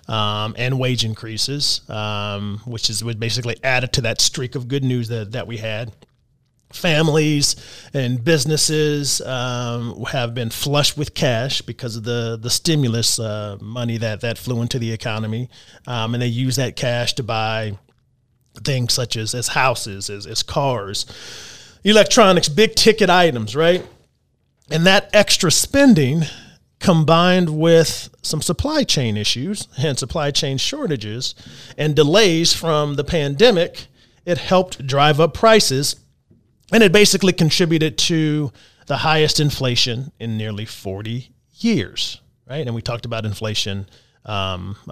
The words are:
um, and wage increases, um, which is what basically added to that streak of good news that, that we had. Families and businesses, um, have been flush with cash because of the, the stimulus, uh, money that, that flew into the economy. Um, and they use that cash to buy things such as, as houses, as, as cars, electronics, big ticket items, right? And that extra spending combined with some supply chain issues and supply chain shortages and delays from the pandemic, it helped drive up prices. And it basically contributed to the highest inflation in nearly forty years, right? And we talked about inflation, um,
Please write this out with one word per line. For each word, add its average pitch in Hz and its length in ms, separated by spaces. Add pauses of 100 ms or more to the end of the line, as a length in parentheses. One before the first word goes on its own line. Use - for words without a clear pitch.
um, 107 520
and 127 200
wage 123 240
increases, 113 840
um, 104 760
which 117 260
is 107 120
what 113 160
basically 113 440
added 127 300
to 135 80
that 117 200
streak - 320
of 123 140
good 135 160
news 123 240
that, 110 240
that 101 160
we 117 100
had. 110 340 (840)
Families 156 800 (380)
and 127 280
businesses, 151 1000
um, 123 840
have 120 320
been 120 140
flush 143 480
with 147 160
cash 127 480
because 117 340
of 113 80
the, 117 380
the 117 80
stimulus, 123 680
uh, 104 420
money 117 360
that, 110 220
that 117 180
flew 120 240
into 117 160
the 117 140
economy. 110 580 (380)
Um, 117 260
and 120 80
they 123 60
use 123 300
that 123 180
cash 120 380
to 135 100
buy 110 540 (880)
things 127 260
such 123 240
as, 110 180
as 123 140
houses, 113 640
as, 101 180
as - 160
cars, 120 600 (800)
electronics, 196 640
big 214 260
ticket 214 340
items, 135 460
right? 170 300 (840)
And 160 180
that 190 260
extra 196 400
spending 165 720 (580)
combined 165 760
with 165 520 (140)
some 156 180
supply 285 420
chain 117 320
issues 127 640
and 135 200
supply 143 340
chain 139 260
shortages 131 760 (440)
and 147 180
delays 165 560
from 151 440
the 143 100
pandemic, 165 840 (380)
it 175 120
helped 185 480
drive 143 360
up 160 120
prices. 208 600 (760)
And 220 140
it 190 80
basically 196 400
contributed 160 680
to 151 540 (360)
the 139 100
highest 156 420
inflation 131 800
in 113 180
nearly 107 280
forty 107 640 (220)
years, - 680 (260)
right? 139 220
And 117 80
we 117 60
talked 117 240
about 113 200
inflation, 104 600 (380)
um, 95 500 (160)